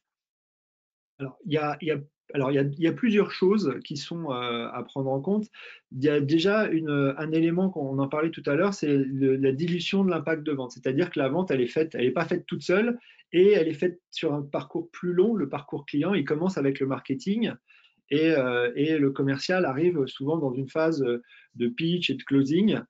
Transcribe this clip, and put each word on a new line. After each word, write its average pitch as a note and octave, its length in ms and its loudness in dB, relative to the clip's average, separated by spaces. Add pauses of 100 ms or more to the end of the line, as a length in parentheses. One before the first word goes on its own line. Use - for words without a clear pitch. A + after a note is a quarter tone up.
(1160)
Alors, C#3 280 -10
il D#3 80 -6
y D#3 40 4
a, D3 240 -2
il E3 60 -6
y D3+ 40 0
a, C#3+ 80 -2 (360)
alors, C#3+ 160 0
il C#3+ 40 2
y C#3 40 4
a, - 20 4
il C#3+ 180 -2
y E3 80 2
a D#3+ 60 2
plusieurs G3+ 380 2
choses F#3 520 2
qui D3+ 140 -8
sont, D#3+ 340 -6
euh, A#2+ 400 -4
à A#2+ 120 -8
prendre C3+ 260 -6
en C3+ 100 0
compte. G#3 280 -2 (440)
Il C3 120 -8
y D3+ 60 4
a D3 120 2
déjà E3+ 460 2
une, D3 500 0
un D#3 140 -6
élément E3+ 400 2
qu'on C3+ 260 -4
en C#3 100 0
parlait D#3 220 0
tout - 160 -12
à C#3+ 80 0
l'heure, G3 220 2
c'est D3 200 0
le, C3+ 420 2
la C3+ 140 2
dilution F3 540 0
de F3+ 60 2
l'impact D#3+ 320 -2
de D3+ 80 -4
vente. C3 200 -4
C'est-à-dire C#3+ 380 -2
que - 100 -6
la C3+ 80 2
vente, E3+ 220 0
elle C3+ 120 2
est A#2+ 60 0
faite, D#3 280 -2
elle A#2+ 100 0
est B2+ 60 2
pas E3 140 -2
faite F3 200 -4
toute E3 160 -6
seule A#3 380 0 (320)
et F#3 200 6
elle E3+ 160 4
est D#3+ 60 -2
faite F3 360 -4
sur D#3 240 -4
un D3 80 -2
parcours D3 480 -8
plus F3+ 240 -4
long. G3+ 220 4
Le D3 140 -2
parcours D3 360 -8
client, D#3+ 280 0
il F3+ 100 0
commence D#3+ 340 -2
avec C#3 220 0
le C3+ 80 0
marketing C#3 640 -2 (580)
et, D#3 220 2
euh, B2 440 2
et D3+ 220 0
le C#3 140 4
commercial C#3 540 0
arrive D3 400 0
souvent C#3 320 -4
dans C#3 160 -2
une C3+ 140 -6
phase D#3+ 380 0 (500)
de A#2+ 120 0
pitch E3 420 -2
et C3+ 60 -2
de - 80 -12
closing. C#3+ 560 2 (100)